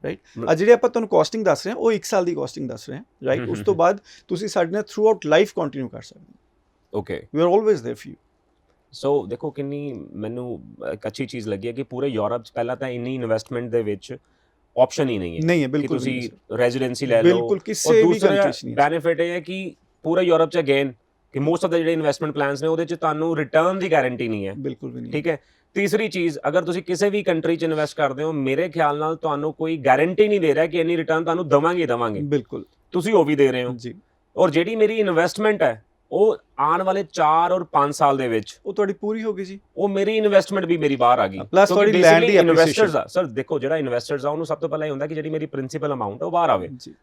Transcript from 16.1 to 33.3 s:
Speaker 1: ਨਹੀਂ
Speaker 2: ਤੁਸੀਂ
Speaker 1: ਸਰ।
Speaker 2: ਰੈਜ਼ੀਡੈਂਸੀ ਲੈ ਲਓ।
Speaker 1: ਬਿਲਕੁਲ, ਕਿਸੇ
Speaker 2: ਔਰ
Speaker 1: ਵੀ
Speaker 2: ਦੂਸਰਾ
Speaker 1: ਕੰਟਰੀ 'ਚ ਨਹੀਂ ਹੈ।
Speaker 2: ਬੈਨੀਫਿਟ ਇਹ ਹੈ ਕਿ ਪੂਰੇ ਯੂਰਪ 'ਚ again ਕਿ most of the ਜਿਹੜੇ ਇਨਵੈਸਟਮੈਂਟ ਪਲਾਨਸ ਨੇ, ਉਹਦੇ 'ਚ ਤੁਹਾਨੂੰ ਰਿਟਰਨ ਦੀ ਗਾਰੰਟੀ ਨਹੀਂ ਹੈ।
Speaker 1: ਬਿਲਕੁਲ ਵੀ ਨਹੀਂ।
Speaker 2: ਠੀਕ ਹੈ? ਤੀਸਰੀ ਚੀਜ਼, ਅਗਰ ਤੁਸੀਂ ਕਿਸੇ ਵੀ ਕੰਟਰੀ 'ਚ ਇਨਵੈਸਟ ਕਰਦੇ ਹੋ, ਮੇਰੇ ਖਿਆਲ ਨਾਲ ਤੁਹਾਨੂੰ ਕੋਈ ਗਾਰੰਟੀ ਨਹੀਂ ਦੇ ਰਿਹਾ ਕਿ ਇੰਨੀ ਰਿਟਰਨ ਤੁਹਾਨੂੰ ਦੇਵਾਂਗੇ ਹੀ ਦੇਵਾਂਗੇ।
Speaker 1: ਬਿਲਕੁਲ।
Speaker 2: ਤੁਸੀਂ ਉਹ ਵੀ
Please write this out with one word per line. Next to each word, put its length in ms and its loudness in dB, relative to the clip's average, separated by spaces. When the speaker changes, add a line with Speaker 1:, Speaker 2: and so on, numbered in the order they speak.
Speaker 1:
ਨਹੀਂ 120 -6
Speaker 2:
ਤੁਸੀਂ 160 -10
Speaker 1:
ਸਰ। 60 -6
Speaker 2:
ਰੈਜ਼ੀਡੈਂਸੀ 500 0
ਲੈ 160 4
ਲਓ। 140 6
Speaker 1:
ਬਿਲਕੁਲ, 220 0
ਕਿਸੇ 300 -6
Speaker 2:
ਔਰ 80 6
Speaker 1:
ਵੀ 60 8
Speaker 2:
ਦੂਸਰਾ 340 4
Speaker 1:
ਕੰਟਰੀ 160 2
'ਚ 120 -12
ਨਹੀਂ 100 -8
ਹੈ। 20 -10
Speaker 2:
ਬੈਨੀਫਿਟ 440 2
ਇਹ 100 -2
ਹੈ 100 -6
ਕਿ 340 -10
ਪੂਰੇ 200 2
ਯੂਰਪ 280 4
'ਚ 60 -6
again 360 2
ਕਿ 60 -8
most 160 0
of 120 0
the 100 0
ਜਿਹੜੇ 160 2
ਇਨਵੈਸਟਮੈਂਟ 420 -2
ਪਲਾਨਸ 280 -2
ਨੇ, 60 0
ਉਹਦੇ 160 0
'ਚ 100 -8
ਤੁਹਾਨੂੰ 420 -2
ਰਿਟਰਨ 420 0
ਦੀ 140 -4
ਗਾਰੰਟੀ 360 0
ਨਹੀਂ 180 -4
ਹੈ। 120 -8
Speaker 1:
ਬਿਲਕੁਲ 320 -10
ਵੀ 100 -14
ਨਹੀਂ। 120 -14
Speaker 2:
ਠੀਕ 160 -4
ਹੈ? 100 -2
ਤੀਸਰੀ 340 0
ਚੀਜ਼, 300 -4
ਅਗਰ 160 0
ਤੁਸੀਂ 180 -4
ਕਿਸੇ 280 0
ਵੀ 120 -2
ਕੰਟਰੀ 340 0
'ਚ 60 -6
ਇਨਵੈਸਟ 340 -2
ਕਰਦੇ 260 -2
ਹੋ, 100 -2
ਮੇਰੇ 360 -2
ਖਿਆਲ 300 0
ਨਾਲ 180 -4
ਤੁਹਾਨੂੰ 360 -4
ਕੋਈ 240 -4
ਗਾਰੰਟੀ 520 4
ਨਹੀਂ 120 2
ਦੇ 140 4
ਰਿਹਾ 120 2
ਕਿ 140 -2
ਇੰਨੀ 160 0
ਰਿਟਰਨ 260 0
ਤੁਹਾਨੂੰ 260 -2
ਦੇਵਾਂਗੇ 340 4
ਹੀ 40 -2
ਦੇਵਾਂਗੇ। 340 -2
Speaker 1:
ਬਿਲਕੁਲ। 440 -4
Speaker 2:
ਤੁਸੀਂ 220 0
ਉਹ 100 6
ਵੀ 120 0